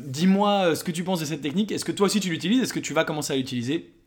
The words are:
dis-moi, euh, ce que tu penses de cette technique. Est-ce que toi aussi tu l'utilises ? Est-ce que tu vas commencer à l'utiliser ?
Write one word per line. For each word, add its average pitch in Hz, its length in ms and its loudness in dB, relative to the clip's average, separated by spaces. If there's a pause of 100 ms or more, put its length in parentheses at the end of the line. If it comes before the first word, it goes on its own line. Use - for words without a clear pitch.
dis-moi, 190 600 2
euh, 160 100 4
ce - 80 -8
que 180 80 -4
tu 170 140 -4
penses 180 160 -2
de 156 40 -2
cette 147 160 -6
technique. 185 300 -2
Est-ce 160 140 -4
que 170 80 -4
toi 196 140 2
aussi 202 120 2
tu 185 100 -2
l'utilises ? 190 320 2
Est-ce 175 120 -2
que 165 60 -2
tu - 140 -6
vas 160 120 2
commencer 151 260 -4
à 139 60 0
l'utiliser ? 131 560 -4 (140)